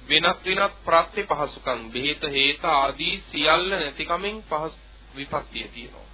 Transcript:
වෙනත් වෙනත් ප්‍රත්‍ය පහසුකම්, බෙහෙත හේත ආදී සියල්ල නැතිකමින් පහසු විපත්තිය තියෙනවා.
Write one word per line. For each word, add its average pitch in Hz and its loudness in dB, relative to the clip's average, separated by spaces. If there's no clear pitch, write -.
වෙනත් 165 2
වෙනත් 196 0
ප්‍රත්‍ය 165 2
පහසුකම්, 139 -2
බෙහෙත 135 -4
හේත 143 2
ආදී 156 0
සියල්ල 160 2
නැතිකමින් 175 -2
පහසු 160 -6
විපත්තිය 135 -8
තියෙනවා. - -16